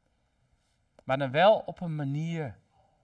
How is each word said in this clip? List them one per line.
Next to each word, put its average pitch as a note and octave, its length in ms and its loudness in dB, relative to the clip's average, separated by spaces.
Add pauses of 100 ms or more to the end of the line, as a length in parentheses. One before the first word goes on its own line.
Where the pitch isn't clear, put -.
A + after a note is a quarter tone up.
(1040)
Maar C3 140 0
dan C#3 140 -4
wel F3+ 280 6
op - 220 -12
een E3 140 -6
manier D3 600 -6 (460)